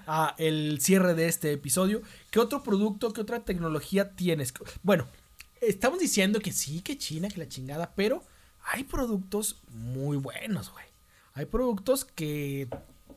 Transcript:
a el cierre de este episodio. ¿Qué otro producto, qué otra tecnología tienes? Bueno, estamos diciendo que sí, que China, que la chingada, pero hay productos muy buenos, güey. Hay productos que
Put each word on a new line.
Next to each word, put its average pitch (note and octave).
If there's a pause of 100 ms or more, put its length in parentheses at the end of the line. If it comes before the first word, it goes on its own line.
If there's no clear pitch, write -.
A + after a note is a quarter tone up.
a D#3
el D#3
cierre F#3
de E3
este D#3+
episodio. F#3+ (300)
¿Qué A3
otro B3+
producto, G#3+
qué A3+
otra A3+
tecnología F3
tienes? D#3+ (300)
Bueno, F3+ (540)
estamos B3
diciendo G#3
que F3+
sí, D3+
que C#4
China, E3
que G3+
la D3
chingada, C#3+
pero A3 (400)
hay -
productos G#3+
muy B2+
buenos, E3+
güey. - (480)
Hay C#3+
productos B3
que C#3+ (500)